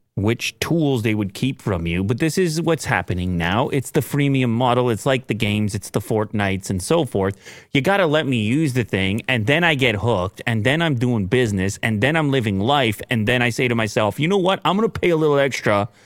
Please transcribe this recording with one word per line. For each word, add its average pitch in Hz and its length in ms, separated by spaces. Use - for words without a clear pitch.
which 110 440
tools 143 440
they 113 100
would 104 220
keep 135 260
from 87 240
you, 85 180
but 117 140
this 160 220
is 170 200
what's 165 260
happening 90 520
now. 92 320
It's - 220
the - 80
freemium 139 500
model. 123 400
It's 110 160
like 135 220
the 120 80
games. 104 400
It's - 160
the - 80
Fortnites 101 720
and 92 100
so 160 240
forth. 101 300
You 139 100
gotta 190 260
let 151 180
me 127 160
use 131 320
the 123 100
thing, 98 440
and 120 180
then 143 180
I 165 120
get 123 220
hooked, 98 500
and 113 160
then 139 180
I'm 160 140
doing 117 320
business, 101 560
and 110 180
then 143 140
I'm 151 160
living 110 280
life, 123 400
and 110 160
then 123 160
I 120 80
say 127 160
to 117 80
myself, 107 440
"You 151 80
know 196 120
what? 185 260
I'm 170 100
gonna 220 140
pay - 220
a 165 60
little 151 200
extra 113 500